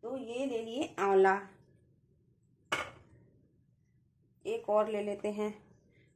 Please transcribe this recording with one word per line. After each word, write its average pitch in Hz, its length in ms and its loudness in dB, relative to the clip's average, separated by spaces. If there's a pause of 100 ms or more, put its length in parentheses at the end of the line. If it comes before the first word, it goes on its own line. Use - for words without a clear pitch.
तो 247 160 -8
ये 240 280 -6
ले 240 140 -2
लिए 226 380 -6
आंवला, 196 420 6 (3000)
एक 226 260 -6
और 214 200 2
ले 208 120 -2
लेते 202 280 -4
हैं। 208 200 -4 (640)